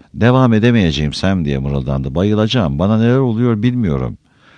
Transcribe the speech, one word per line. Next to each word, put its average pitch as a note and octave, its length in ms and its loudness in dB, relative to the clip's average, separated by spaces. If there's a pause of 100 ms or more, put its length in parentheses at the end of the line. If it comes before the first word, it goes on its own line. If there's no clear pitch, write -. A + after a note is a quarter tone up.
(140)
"Devam B2 380 2
edemeyeceğim F#2+ 600 2
Sam," F#2 320 -2
diye C#2 140 -2
mırıldandı. C2+ 560 -4
"Bayılacağım. G#2 640 0
Bana G#2 200 0
neler A#2 200 2
oluyor A#2 440 0
bilmiyorum." F2+ 560 -2 (400)